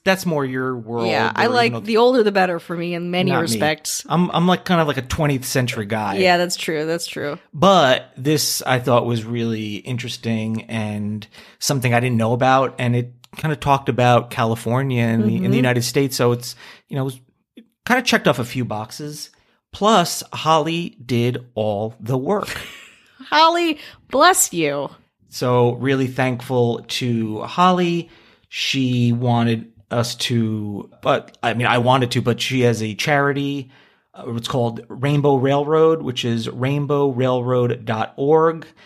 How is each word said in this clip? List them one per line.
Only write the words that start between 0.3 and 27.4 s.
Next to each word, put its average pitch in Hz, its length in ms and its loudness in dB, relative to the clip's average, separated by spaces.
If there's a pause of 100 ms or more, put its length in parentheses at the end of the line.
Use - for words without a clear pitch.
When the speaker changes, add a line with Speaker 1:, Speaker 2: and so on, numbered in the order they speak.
Speaker 1:
your 131 340 -4
world. 113 300 -4
Speaker 2:
Yeah, 110 260 0
I 208 120 0
Speaker 1:
Or, - 20 2
you 254 80 0
Speaker 2:
like 233 160 2
Speaker 1:
know, 226 80 -6
Speaker 2:
the 214 160 -2
older 247 260 6
the 208 80 4
better 185 300 0
for - 160 -10
me 170 180 -4
in 175 160 -6
many 180 220 0
Speaker 1:
not - 60 2
me. 165 40 0
Speaker 2:
respects. 151 680 -2
Speaker 1:
I'm, 175 220 2
I'm, 165 160 2
like, 180 180 2
kind 175 160 2
of 160 60 2
like 143 100 -2
a 131 60 -4
twentieth 139 420 -2
century 120 420 -2
guy. 107 320 -2
Speaker 2:
Yeah, 180 180 4
that's 175 180 -2
true. 156 320 -4
That's 165 220 -4
true. 147 280 -6 (160)
Speaker 1:
But 160 640 4
this 143 460 0
I 127 160 0
thought 120 280 2
was 117 180 -2
really 113 540 -4
interesting 113 920 -4
and 107 560 -4 (320)
something 127 340 0
I 120 60 4
didn't 123 180 0
know 110 160 2
about. 131 460 2
And 120 160 0
it 120 180 -2 (260)
kind 160 120 -2
of 147 80 -4
talked 139 300 0
about 123 420 2
California 120 720 -2
and 113 220 0
the, 113 100 2
in 113 80 -2
the 123 60 0
Speaker 2:
Mm-hmm. 127 60 4
Speaker 1:
United 127 280 2
States. 135 320 0
So 120 160 2
it's, 120 240 -4 (340)
you - 60 -12
know, 135 80 -4
it 135 40 -4
was, 123 140 -10 (360)
it - 80 -20 (200)
kind 247 140 0
of 254 80 -4
checked 226 220 0
off 147 100 2
a 123 60 -2
few 123 200 -6
boxes. 110 640 -10 (420)
Plus, 202 500 2 (100)
Holly 160 720 0
did 123 400 0 (120)
all 107 420 -2
the 127 180 -4
work. 170 460 -2
Speaker 2:
<laughs> - 40 -14 (640)
Holly, 330 500 2 (320)
bless 320 420 4
you. 143 380 -2 (380)
Speaker 1:
So 123 460 2
really 131 320 0
thankful 123 800 -2
to 113 540 -2